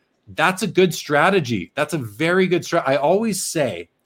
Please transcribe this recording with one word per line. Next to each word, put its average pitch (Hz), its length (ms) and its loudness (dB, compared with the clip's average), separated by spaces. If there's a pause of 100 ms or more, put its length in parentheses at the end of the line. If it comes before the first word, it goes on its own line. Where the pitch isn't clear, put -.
(300)
That's 170 340 0
a 214 40 -2
good 175 280 2
strategy. 147 800 0
That's 147 180 -4
a 165 60 -4
very 160 480 0
good 175 180 0
stra-, 165 220 0
I 135 80 4
always 185 480 0
say, 107 460 -4 (160)